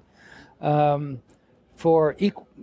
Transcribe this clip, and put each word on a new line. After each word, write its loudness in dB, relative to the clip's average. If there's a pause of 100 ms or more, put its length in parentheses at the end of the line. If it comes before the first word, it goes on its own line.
(600)
um, 0 (540)
for 2
equ-, -4 (180)